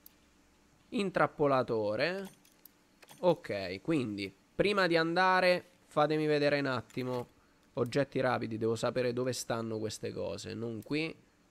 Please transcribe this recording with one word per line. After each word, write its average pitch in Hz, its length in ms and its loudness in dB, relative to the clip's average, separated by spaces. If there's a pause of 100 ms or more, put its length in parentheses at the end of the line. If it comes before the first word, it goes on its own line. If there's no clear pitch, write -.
(880)
Intrappolatore. 143 1400 0 (920)
Ok, 98 600 0
quindi, 104 500 -2 (220)
prima 196 320 2
di 170 100 2
andare, 180 760 2 (160)
fatemi 156 400 2
vedere 143 320 4
un 139 80 -2
attimo. 127 640 -4 (440)
Oggetti 127 460 0
rapidi, 117 400 0
devo 113 160 0
sapere 123 360 -2
dove 123 220 -2
stanno 113 460 -4
queste 107 320 -6
cose. 98 420 -8
Non 110 300 -8
qui 156 340 -4 (320)